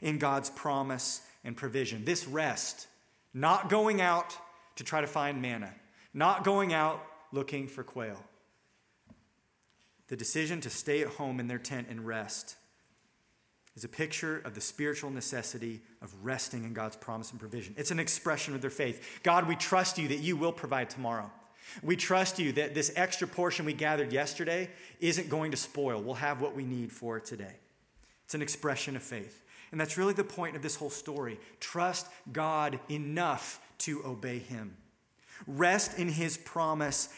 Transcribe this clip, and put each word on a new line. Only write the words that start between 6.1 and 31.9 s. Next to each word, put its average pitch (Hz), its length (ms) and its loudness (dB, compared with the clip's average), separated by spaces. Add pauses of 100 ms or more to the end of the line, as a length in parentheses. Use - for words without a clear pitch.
not 185 320 4
going 196 280 6
out 156 320 4 (280)
looking 139 340 -2
for 131 160 -8
quail. 107 400 -8 (1800)
The - 80 -8
decision 156 460 0
to 120 100 -6
stay 151 320 2
at 143 60 0
home 131 320 -2
in 120 80 -2
their 123 100 -2
tent 123 320 -6
and 113 160 -8
rest 110 480 -4 (1200)
is 110 80 -14
a 117 60 -8
picture 156 500 -2
of 110 160 -10
the 107 60 -10
spiritual 147 500 -2
necessity 117 720 -4 (180)
of 98 240 -12
resting 127 380 -2
in 113 120 -6
God's 110 220 -4
promise 110 360 -8
and 120 80 -12
provision. 110 360 -8
It's 147 140 -2
an 165 80 2
expression 156 560 0
of 135 60 -4
their 131 100 -2
faith. - 540 -4
"God, 170 240 8
we 165 80 2
trust 185 420 4
you 156 80 2
that 143 140 0
you 165 160 2
will 165 160 4
provide 131 360 0
tomorrow. 117 440 -4 (500)
We 170 140 2
trust 185 420 4
you 151 140 2
that 147 220 0
this 143 200 2
extra 180 320 2
portion 175 380 0
we 151 80 0
gathered 147 400 2
yesterday 165 580 0 (300)
isn't 165 300 2
going 156 200 0
to 135 60 -2
spoil. 127 440 0
We'll 117 160 -4
have 143 240 0
what 143 140 -2
we 139 100 -4
need 123 280 -4
for 117 260 -4
today." 101 380 -10 (680)
It's - 80 -6
an 151 80 -2
expression 139 520 -2
of 123 80 -6
faith. - 380 -10 (320)
And 160 80 -2
that's 156 160 -2
really 190 160 4
the 196 100 2
point 175 320 -6
of 147 80 -8
this 147 140 -2
whole 147 140 -4
story. 135 500 -6 (180)
Trust 180 480 -2 (240)